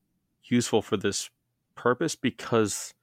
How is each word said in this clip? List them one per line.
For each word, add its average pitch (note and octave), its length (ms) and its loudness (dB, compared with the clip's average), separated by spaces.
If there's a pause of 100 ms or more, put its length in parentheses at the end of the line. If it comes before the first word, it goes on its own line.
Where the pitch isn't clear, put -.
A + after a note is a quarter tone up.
(440)
useful A#2 380 2
for - 160 -2
this G2 320 -2 (460)
purpose B2 400 0
because - 880 -2